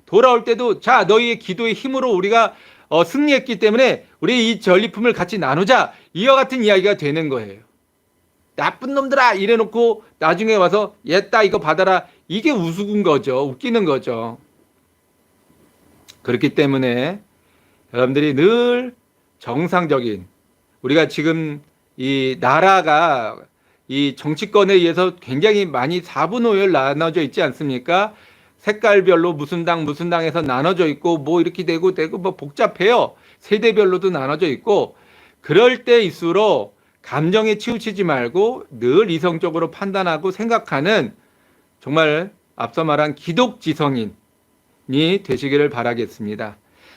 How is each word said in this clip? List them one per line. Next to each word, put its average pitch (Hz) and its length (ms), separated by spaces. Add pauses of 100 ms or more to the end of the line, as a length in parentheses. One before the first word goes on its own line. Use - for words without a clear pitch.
돌아올 233 380
때도, 233 360
"자, 220 260
너희의 226 340
기도의 220 340
힘으로 262 380
우리가, 202 420 (340)
어, 165 160
승리했기 262 540
때문에 220 480 (140)
우리 226 320
이 208 80
전리품을 208 540
같이 180 260
나누자." 175 520 (220)
이와 254 220
같은 262 280
이야기가 202 340
되는 151 320
거예요. 107 320 (920)
"나쁜 254 380
놈들아!" 269 400
이래놓고 220 720 (160)
나중에 180 360
와서 196 380 (120)
"옛다, 196 360
이거 208 180
받아라." 170 460 (220)
이게 220 240
우스운 202 500
거죠. 135 420
웃기는 202 420
거죠. 120 520 (1800)
그렇기 123 280
때문에 139 720 (720)
여러분들이 135 420
늘 240 580 (460)
정상적인, 135 880 (560)
우리가 147 240
지금 156 560 (340)
이 131 420
나라가 156 1000 (500)
이 139 280
정치권에 196 580
의해서 180 420
굉장히 196 500
많이 151 360
사분오열 196 680
나눠져 151 500
있지 151 200
않습니까? 160 720 (440)
색깔별로 190 760
무슨 160 320
당, 165 200
무슨 156 260
당에서 165 320
나눠져 156 440
있고 160 300
뭐 156 240
이렇게 170 240
되고, 175 300
되고 160 240
뭐 180 160
복잡해요. 190 800 (240)
세대별로도 196 720
나눠져 156 360
있고. 151 480 (460)
그럴 240 420
때일수록 185 920 (240)
감정에 202 560
치우치지 214 460
말고 165 680
늘 139 400
이성적으로 165 600
판단하고 185 600
생각하는 196 840 (640)
정말 156 520 (240)
앞서 123 280
말한 151 320
기독지성인이 147 960 (1120)
되시기를 139 460
바라겠습니다. 113 880 (400)